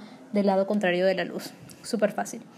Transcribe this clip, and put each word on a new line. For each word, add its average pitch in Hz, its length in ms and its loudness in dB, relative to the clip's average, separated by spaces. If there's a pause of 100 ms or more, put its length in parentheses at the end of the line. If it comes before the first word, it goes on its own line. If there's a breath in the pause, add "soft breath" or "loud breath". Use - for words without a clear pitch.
(320 loud breath)
del 202 140 2
lado 196 220 4
contrario 185 380 2
de 185 100 2
la 175 80 -2
luz. - 260 -8 (320)
Súper 208 300 0
fácil. 208 300 -8 (160 loud breath)